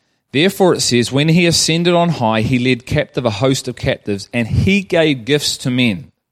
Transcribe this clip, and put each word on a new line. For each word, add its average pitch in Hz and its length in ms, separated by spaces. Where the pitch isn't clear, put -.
Therefore 175 420
it 143 60
says, 120 320
"When 143 160
he 170 180
ascended 170 480
on 170 140
high, 113 320
he 127 180
led 123 260
captive 139 400
a 117 60
host 135 380
of 120 80
captives, 104 560
and 117 160
he 196 340
gave 160 420
gifts 143 340
to 135 120
men." 117 400